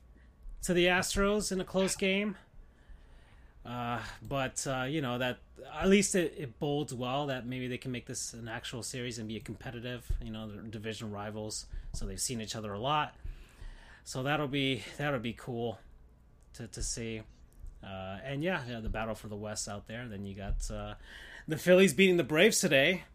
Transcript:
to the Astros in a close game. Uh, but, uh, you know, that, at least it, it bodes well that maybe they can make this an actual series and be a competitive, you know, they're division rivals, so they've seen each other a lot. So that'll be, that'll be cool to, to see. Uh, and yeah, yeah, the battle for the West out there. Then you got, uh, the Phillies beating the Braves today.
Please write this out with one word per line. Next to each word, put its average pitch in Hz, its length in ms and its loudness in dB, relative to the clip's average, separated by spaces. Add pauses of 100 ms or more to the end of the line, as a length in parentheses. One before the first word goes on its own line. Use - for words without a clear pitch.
(640)
to 180 120 2
the 175 120 6
Astros 196 680 4
in 190 80 0
a 180 40 -4
close 185 300 2
game. 196 420 2 (1300)
Uh, 120 360 -4 (280)
but, 135 380 -2
uh, 131 220 0
you 156 120 0
know, 123 180 0
that, 127 200 0 (340)
at 165 160 2
least 196 280 6
it, 170 200 2
it 131 220 -8
bodes 147 340 0
well 127 360 -2
that 127 180 -4
maybe 127 220 -4
they 123 100 -4
can 131 140 -6
make 117 140 -6
this - 260 -6
an 117 160 -10
actual 117 340 -6
series 120 380 -6
and 107 80 -6
be 110 80 -6
a 101 40 -6
competitive, 120 640 -8 (160)
you 117 120 -6
know, 110 160 -8
they're 104 140 -10
division 110 500 -6
rivals, 107 540 -6 (260)
so - 120 -4
they've 95 160 -6
seen 117 200 -2
each 107 160 -6
other 107 160 -6
a 101 80 -6
lot. 147 340 0 (880)
So 131 220 -6
that'll 147 240 2
be, 135 340 0 (160)
that'll 143 220 0
be 117 120 -4
cool 117 460 -6 (760)
to, 117 120 -10
to - 160 -8
see. 113 400 -4 (640)
Uh, 95 400 -8
and 139 180 -4
yeah, 175 260 0
yeah, 120 120 -6
the 107 80 -6
battle 107 260 -2
for 107 140 -10
the 104 80 -8
West 107 320 -6
out 101 180 -10
there. 120 220 -10
Then 101 160 -8
you 98 100 -8
got, 101 340 -4
uh, 104 260 -6 (520)
the 156 100 -2
Phillies 180 380 10
beating 180 220 8
the 165 80 4
Braves 160 340 6
today. 156 460 6 (100)